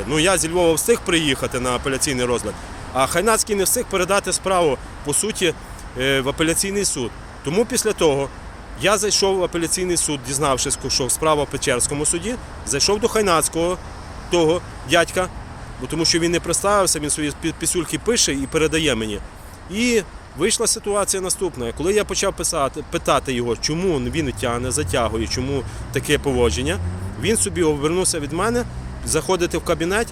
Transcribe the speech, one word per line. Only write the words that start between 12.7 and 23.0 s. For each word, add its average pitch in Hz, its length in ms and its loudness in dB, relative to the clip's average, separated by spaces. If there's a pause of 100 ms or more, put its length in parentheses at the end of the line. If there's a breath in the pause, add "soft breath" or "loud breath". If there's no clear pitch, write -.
до 220 80 2
Хайнацького, 175 680 2 (540)
того 170 300 6 (280)
дядька, 170 380 2 (540)
бо 127 60 -6
тому 160 180 0
що 165 140 2
він 170 120 2
не 170 80 2
представився, 170 600 2
він 147 100 -2
свої 147 220 -2 (120)
пі-, 160 160 -2
пісюльки 156 400 -2
пише 214 340 2
і 135 180 -4
передає 156 440 2
мені. 107 240 -2 (520 loud breath)
І 226 300 2 (360)
вийшла 208 300 2
ситуація 202 540 0
наступна. 151 560 -2
Коли 175 160 0
я 208 100 4
почав 190 300 -2
писати, 151 580 -2
питати 151 420 2